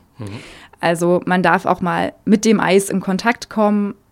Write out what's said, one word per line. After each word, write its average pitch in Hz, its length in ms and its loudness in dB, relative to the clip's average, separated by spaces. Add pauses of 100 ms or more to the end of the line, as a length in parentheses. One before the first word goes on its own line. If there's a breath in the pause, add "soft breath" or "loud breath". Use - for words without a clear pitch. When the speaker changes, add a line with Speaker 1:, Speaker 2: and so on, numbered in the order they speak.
(200)
Speaker 1:
Mhm. 104 80 -10 (520 loud breath)
Speaker 2:
Also 175 460 0
man 180 160 0
darf 175 240 2
auch - 160 -2
mal 175 320 -2 (120)
mit 208 200 4
dem 220 140 4
Eis 196 320 2
in 190 80 -2
Kontakt 196 500 -4
kommen, 208 460 0 (160)